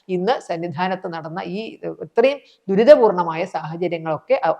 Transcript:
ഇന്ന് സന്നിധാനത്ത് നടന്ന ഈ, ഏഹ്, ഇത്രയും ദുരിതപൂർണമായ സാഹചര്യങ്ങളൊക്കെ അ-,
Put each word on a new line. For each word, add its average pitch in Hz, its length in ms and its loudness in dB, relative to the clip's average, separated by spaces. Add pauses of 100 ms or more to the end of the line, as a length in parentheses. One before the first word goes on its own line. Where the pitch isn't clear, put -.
ഇന്ന് 185 320 -2
സന്നിധാനത്ത് 180 720 -6
നടന്ന 165 320 -8
ഈ, 190 400 -10
ഏഹ്, 170 160 -10
ഇത്രയും 247 380 0 (300)
ദുരിതപൂർണമായ 190 760 4
സാഹചര്യങ്ങളൊക്കെ 165 1000 -4
അ-, 165 160 0